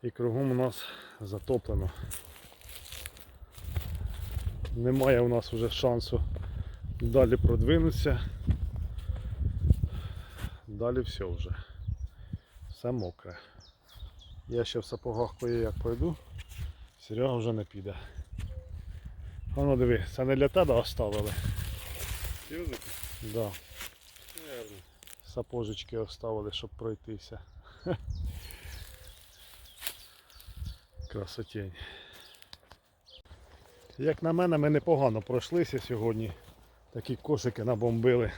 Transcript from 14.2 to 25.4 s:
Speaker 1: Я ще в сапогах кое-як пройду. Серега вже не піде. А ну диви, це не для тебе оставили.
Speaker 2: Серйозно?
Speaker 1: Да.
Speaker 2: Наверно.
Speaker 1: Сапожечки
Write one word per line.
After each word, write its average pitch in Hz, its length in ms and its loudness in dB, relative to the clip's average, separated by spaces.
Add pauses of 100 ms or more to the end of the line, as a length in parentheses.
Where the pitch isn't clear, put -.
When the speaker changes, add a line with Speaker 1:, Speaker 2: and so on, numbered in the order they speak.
Speaker 1:
Я 120 160 2
ще - 140 -2
в 107 60 -4
сапогах 117 560 -2
кое-як 117 340 0
пройду. 127 420 0 (840)
Серега 120 360 0
вже 113 160 0
не 107 120 0
піде. 98 300 -10 (1600)
А 143 40 0
ну 139 160 6
диви, 120 280 6 (120)
це 131 80 0
не 131 120 4
для 139 120 6
тебе 151 260 6
оставили. 104 560 2 (1160)
Speaker 2:
Серйозно? 156 280 -6 (460)
Speaker 1:
Да. 107 280 -2 (880)
Speaker 2:
Наверно. 120 360 -10 (580)
Speaker 1:
Сапожечки 117 640 -6